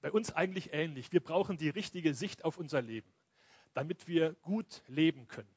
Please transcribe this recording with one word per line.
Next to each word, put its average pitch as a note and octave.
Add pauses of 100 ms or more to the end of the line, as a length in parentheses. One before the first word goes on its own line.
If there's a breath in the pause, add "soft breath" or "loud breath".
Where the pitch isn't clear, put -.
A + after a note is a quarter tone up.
Bei D3
uns A3
eigentlich F#3
ähnlich. D3+
Wir F3
brauchen F3+
die D3+
richtige E3
Sicht D#3+
auf D#3+
unser D3
Leben, A2+ (640 soft breath)
damit D3+
wir D#3+ (100)
gut G#3
leben C3+
können. G#2